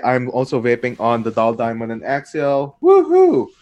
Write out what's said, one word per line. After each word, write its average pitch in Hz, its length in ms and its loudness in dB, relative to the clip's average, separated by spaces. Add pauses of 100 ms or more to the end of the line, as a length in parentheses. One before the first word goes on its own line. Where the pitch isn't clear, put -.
I'm 127 260 0
also 127 320 -4
vaping 120 380 -2
on 117 240 0
the 113 80 -4
Doll 113 200 0
Diamond 117 380 -6
and 113 140 -10
Axial. 139 760 -4
Woohoo! 359 680 4 (140)